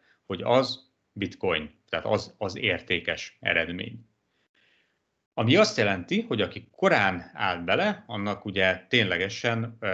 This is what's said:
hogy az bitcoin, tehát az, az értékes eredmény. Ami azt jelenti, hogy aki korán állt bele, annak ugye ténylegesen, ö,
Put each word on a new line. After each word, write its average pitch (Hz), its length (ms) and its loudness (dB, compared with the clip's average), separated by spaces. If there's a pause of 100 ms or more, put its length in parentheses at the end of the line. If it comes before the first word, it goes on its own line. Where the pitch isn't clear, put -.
(260)
hogy 120 160 -6
az 127 500 0 (200)
bitcoin, 82 800 -4
tehát - 160 -4
az, 104 320 -2
az 95 200 -6
értékes 85 840 -2
eredmény. 87 640 -2 (1300)
Ami 120 220 4
azt 214 220 6
jelenti, 101 440 0
hogy 117 200 -2
aki - 300 -6
korán 101 640 2
állt 87 300 -2
bele, 165 440 0
annak 101 380 -6
ugye 92 440 0
ténylegesen, 110 880 0
ö, 110 140 -6